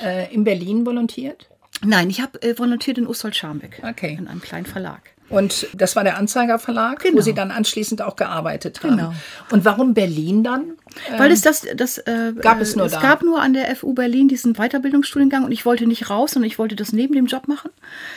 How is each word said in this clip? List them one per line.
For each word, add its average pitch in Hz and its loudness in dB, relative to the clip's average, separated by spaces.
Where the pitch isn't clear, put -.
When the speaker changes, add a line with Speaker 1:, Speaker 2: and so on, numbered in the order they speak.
Speaker 1:
äh, 185 -4
in 214 2
Berlin 202 0
volontiert? 247 -6
Speaker 2:
Nein, 196 2
ich 214 -4
habe, 262 -8
äh, 233 -2
volontiert 240 -2
in 240 0
Ostwald-Scharmbeck, 170 -8
Speaker 1:
Okay. 156 -8
Speaker 2:
in 175 -10
einem 175 -12
kleinen 170 -12
Verlag. 180 -10
Speaker 1:
Und 202 0
das 185 -2
war 208 0
der 185 0
Anzeiger 233 0
Verlag, 233 -4
Speaker 2:
Genau. 339 4
Speaker 1:
wo - 6
Sie 220 2
dann 196 -4
anschließend 214 -2
auch 202 -6
gearbeitet 165 -6
haben. 269 4
Speaker 2:
Genau. 165 -2
Speaker 1:
Und 208 6
warum 220 4
Berlin 180 2
dann? 285 -4
Speaker 2:
Weil 269 6
Speaker 1:
Ähm, 349 6
Speaker 2:
es - 6
das, 302 2
das, 247 -2
äh, 226 -2
Speaker 1:
gab 226 6
es 214 -2
nur 190 2
Speaker 2:
es - -4
Speaker 1:
da? - -4
Speaker 2:
gab 294 4
nur 330 2
an 262 4
der 262 0
F - -8
U 262 -2
Berlin 247 4
diesen 240 2
Weiterbildungsstudiengang 277 2
und - -2
ich 226 -4
wollte 240 2
nicht 226 0
raus, 247 0
sondern 233 2
ich - -6
wollte 220 -2
das 208 -6
neben 269 2
dem 254 4
Job 262 -4
machen. 294 -4